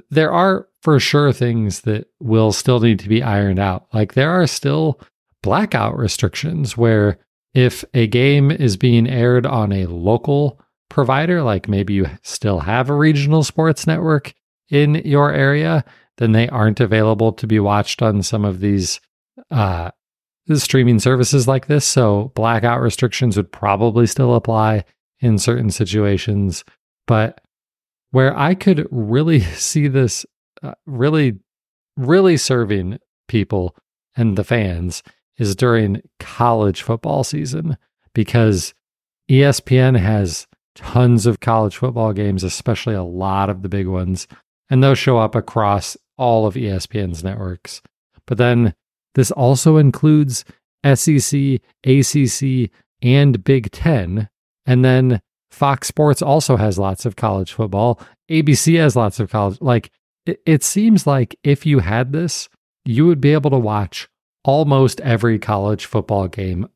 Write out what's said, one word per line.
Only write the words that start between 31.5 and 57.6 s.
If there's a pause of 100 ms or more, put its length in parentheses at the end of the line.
really
serving (280)
people (400)
and
the
fans (340)
is
during (180)
college
football
season, (360)
because (560)
E
S
P
N
has (260)
tons
of
college
football
games,
especially
a
lot
of
the
big
ones, (420)
and
those
show
up
across (200)
all
of
E
S
P
N's
networks. (440)
But
then (400)
this
also
includes (380)
S
E
C, (220)
A
C
C, (300)
and
Big
Ten, (360)
and
then (300)
Fox
Sports
also
has
lots
of
college
football. (300)